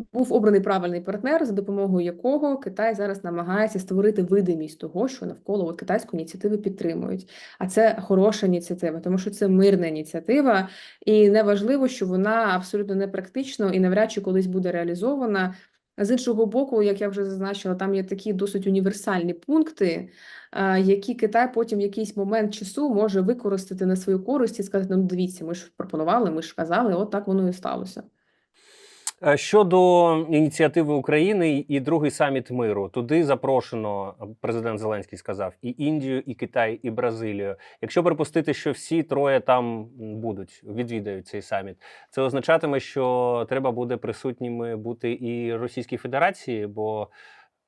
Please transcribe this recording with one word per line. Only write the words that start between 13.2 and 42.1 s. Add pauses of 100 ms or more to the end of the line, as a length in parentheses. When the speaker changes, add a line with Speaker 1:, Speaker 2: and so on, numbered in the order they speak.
Speaker 1:
і
навряд
чи
колись
буде
реалізована. (420)
З
іншого
боку,
як
я
вже
зазначила,
там
є
такі
досить
універсальні
пункти, (440)
е,
які
Китай
потім
в
якийсь
момент
часу
може
використати
на
свою
користь
і
сказати:
«Ну,
дивіться,
ми
ж
пропонували,
ми
ж
казали,
от
так
воно
і
сталося». (1200)
Speaker 2:
Е,
щодо
ініціативи
України
і
другий
саміт
миру,
туди
запрошено, (260)
президент
Зеленський
сказав,
і
Індію,
і
Китай,
і
Бразилію. (260)
Якщо
припустити,
що
всі
троє
там, (120)
м,
будуть,
відвідають
цей
саміт, (320)
це